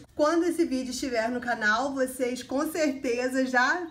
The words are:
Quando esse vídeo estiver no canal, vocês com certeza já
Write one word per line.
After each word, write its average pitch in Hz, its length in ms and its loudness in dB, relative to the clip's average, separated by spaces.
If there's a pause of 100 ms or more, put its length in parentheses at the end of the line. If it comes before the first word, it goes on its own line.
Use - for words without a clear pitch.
(140)
Quando 320 300 4
esse 339 220 2
vídeo 254 260 -4
estiver 240 380 -2
no 247 100 -2
canal, 233 540 0
vocês 254 500 -2
com 294 260 -2
certeza 262 760 0
já 277 460 2